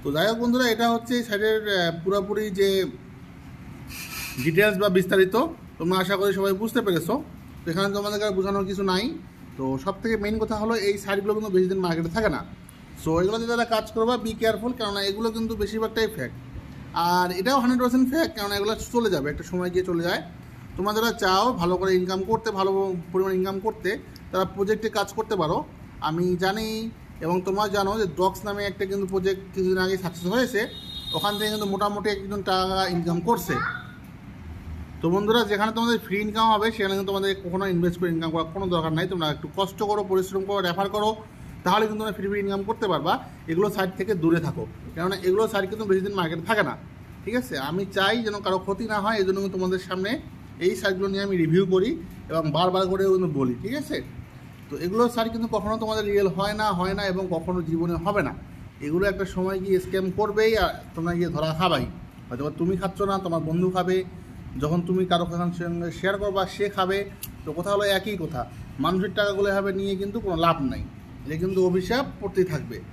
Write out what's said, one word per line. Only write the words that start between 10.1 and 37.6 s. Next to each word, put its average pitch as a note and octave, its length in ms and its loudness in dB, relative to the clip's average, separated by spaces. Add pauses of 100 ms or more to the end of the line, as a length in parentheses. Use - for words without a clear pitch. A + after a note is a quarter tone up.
মেইন G#3 220 -2
কথা G#3+ 160 -2
হলো A3 200 0
এই G3+ 220 2
সাইটগুলো G3+ 360 0
কিন্তু G#3+ 160 -2
বেশি F#3 220 4
দিন F#3+ 140 0
মার্কেটে E3 240 0
থাকে G#3 200 2
না। C3+ 120 -2 (640)
So D#3+ 60 0 (120)
এগুলোতে A3+ 260 0
যারা A#3 180 2
কাজ A3 200 0 (100)
করবা, A3+ 180 2 (100)
be A3+ 80 -4 (100)
careful, A3 360 2
কেননা G3+ 320 -2
এগুলো G#3+ 220 -2
কিন্তু A3+ 240 -2
বেশিরভাগটাই G#3+ 600 0
ফেক। B2 160 -6 (600)
আর F3 380 4
এটাও F#3+ 280 2
হান্ড্রেড B3 220 4
পার্সেন্ট B3+ 300 6
ফেক, D#4+ 240 4
কেননা G3+ 200 -2
এগুলো G3+ 180 2 (200)
চলে A#3 160 4
যাবে, D3 240 2
একটা D3+ 100 -8
সময় F3+ 260 -2
গিয়ে F3+ 160 2
চলে E3+ 180 0
যায়। G3 180 0 (560)
তোমরা G#3 160 0
যারা A3 180 4
চাও G3 420 4
ভালো F3 240 2
করে F#3+ 180 2
ইনকাম F#3 280 2
করতে, A3 280 0
ভালো F#3+ 200 2 (400)
পরিমাণ F#3+ 200 2
ইনকাম F#3+ 280 0
করতে, G#3 300 -2 (420)
তারা F#3 140 2
প্রজেক্টে G3+ 440 0
কাজ G3+ 240 0
করতে A3 220 -2
পারো। E3+ 220 2 (440)
আমি F3 420 0
জানি A3 460 -2 (320)
এবং F3 200 0
তোমরা G3 260 0
জানো G3 320 2
যে G#3 60 2 (140)
ডক্স F#3 260 2
নামে G3+ 180 -4
একটা G3+ 220 -4
কিন্তু G3 220 -4
প্রজেক্ট F#3+ 340 0 (140)
কিছুদিন F#3+ 220 2
আগে F#3 200 2
সাকসেস F3 360 -6
হয়েছে, A#3+ 340 2 (460)
ওখান G3+ 240 0
থেকে G#3+ 120 0
কিন্তু G#3+ 240 -2
মোটামুটি G3+ 360 0
একজন G3 320 -4
টাকা F#3+ 460 2
ইনকাম E3+ 320 0
করছে। E3+ 340 0 (1500)
তো E3 80 2
বন্ধুরা, G#3 340 4
যেখানে G#3 280 2
তোমাদের A#3 340 2
ফ্রি F#3 160 -2
ইনকাম G#3+ 320 2
হবে, G#3+ 180 2
সেখানে G3 240 0
কিন্তু G3 160 -2
তোমাদের G3 320 0
কখনো F#3+ 240 -2